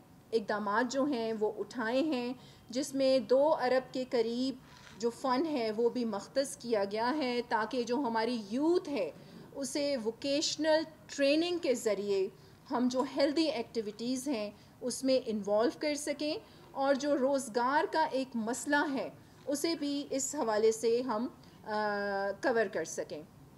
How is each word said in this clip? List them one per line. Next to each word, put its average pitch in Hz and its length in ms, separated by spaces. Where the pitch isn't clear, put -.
इकदामात 208 520
जो 262 180
हैं 233 280
वो 214 160
उठाए 233 540
हैं, 254 380
जिसमें 262 560
दो 269 220
अरब 254 460
के 254 100
करीब 247 560
जो 233 100
फ़ंड 262 360
है 247 240
वो 226 200
भी 247 140
मख्तस 226 580
किया 220 220
गया 214 220
है, 247 360
ताकि 226 420
जो 240 120
हमारी 233 540
यूथ 320 380
है 202 260
उसे 285 400
vocational 285 880
training 320 520
के 294 140
ज़रिए 202 580
हम 254 200
जो 254 140
healthy 285 420
activities 240 880
हैं 208 260
उसमें 254 420
involve 214 480
कर 302 120
सकें 302 460
और 269 220
जो 285 180
रोज़गार 262 720
का 320 180
एक 262 320
मसला 240 460
है 254 300
उसे 330 260
भी 285 280
इस 269 320
हवाले 220 380
से 233 300
हम, 240 240
अ, - 420
cover 233 260
कर 165 160
सकें। 160 440